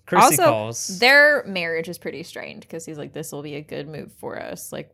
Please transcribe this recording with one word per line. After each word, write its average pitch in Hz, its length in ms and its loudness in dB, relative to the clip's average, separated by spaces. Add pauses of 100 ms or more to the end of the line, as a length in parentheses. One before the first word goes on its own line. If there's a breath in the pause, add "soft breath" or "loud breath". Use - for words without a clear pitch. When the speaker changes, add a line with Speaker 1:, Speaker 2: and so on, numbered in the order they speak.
Speaker 1:
Kirstie 185 160 4
Speaker 2:
Also, 269 220 6
Speaker 1:
calls. 117 560 0
Speaker 2:
their 285 460 6
marriage 170 440 -4
is 175 80 -12
pretty 156 240 -10
strained - 480 -16
'cause 165 160 -12
he's 156 140 -12
like, 143 140 -14
"This 156 180 -12
will 143 100 -10
be 147 140 -12
a 147 60 -10
good 147 260 -12
move - 260 -14
for - 260 -12
us. - 320 -12
Like, - 220 -12